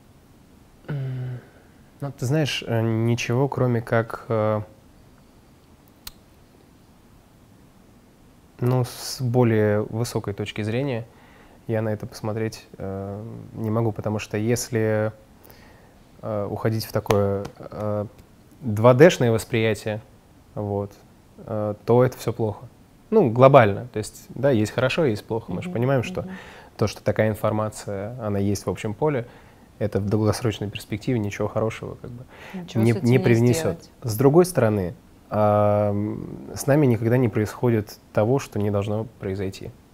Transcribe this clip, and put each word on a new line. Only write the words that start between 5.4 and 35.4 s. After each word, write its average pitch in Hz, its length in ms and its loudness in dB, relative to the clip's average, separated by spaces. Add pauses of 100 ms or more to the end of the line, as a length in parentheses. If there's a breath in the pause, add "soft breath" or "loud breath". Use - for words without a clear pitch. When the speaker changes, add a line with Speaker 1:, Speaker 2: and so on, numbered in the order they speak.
Speaker 1:
ну, 127 240 2
с - 360 -12
более 113 640 2
высокой 110 520 -6
точки 104 280 -8
зрения 117 420 -4 (640 soft breath)
я 110 160 -2
на 110 80 -2
это 104 160 -6
посмотреть, 110 600 -8 (120)
э, 98 440 -10 (320)
не 110 160 -4
могу, 113 220 0
потому 107 260 -4
что - 180 -8
если, 110 760 0 (1080 soft breath)
э, 107 280 -4
уходить 110 340 -4
в - 80 -16
такое, 101 520 2 (140)
э, 104 480 -6 (540)
два 113 340 4
дэ-шное 135 360 6
восприятие, 110 680 -2 (540)
вот, 101 360 -4 (560)
э, 107 280 -4 (120)
то 123 180 6
это 123 140 -2
всё 113 160 -6
плохо. 107 320 -6 (440)
Ну, 196 200 4
глобально. 120 600 8
То 107 60 -4
есть, - 360 -10
да, 135 160 2
есть 107 220 2
хорошо, 131 340 0
есть 104 180 -2
плохо. - 280 -8
Мы 95 100 -6
же - 80 -10
Speaker 2:
Мгм, - 80 -10
Speaker 1:
понимаем, 127 240 0
что - 200 -6
Speaker 2:
мгм. 185 80 -10 (460 loud breath)
Speaker 1:
то, 110 100 -2
что - 160 -8
такая 110 280 0
информация, 107 920 -4
она 104 160 -2
есть 101 280 -2
в 101 40 -4
общем 104 220 -6
поле, 139 340 -4 (520 loud breath)
это 104 220 -2
в 104 100 -4
долгосрочной 107 580 0
перспективе 113 500 -4
ничего 101 300 -4
хорошего 110 540 -4
как - 80 -16
бы 120 140 -16 (280 loud breath)
Speaker 2:
Ничего 170 320 -4
Speaker 1:
не, 117 80 6
Speaker 2:
с 208 40 2
этим 151 100 -2
Speaker 1:
не 120 60 6
Speaker 2:
не 127 60 8
Speaker 1:
привнесёт. 120 380 4
Speaker 2:
сделать. - 340 -4 (120)
Speaker 1:
С 110 160 -6
другой 143 260 6
стороны, 107 480 0 (380)
ам, 104 1200 0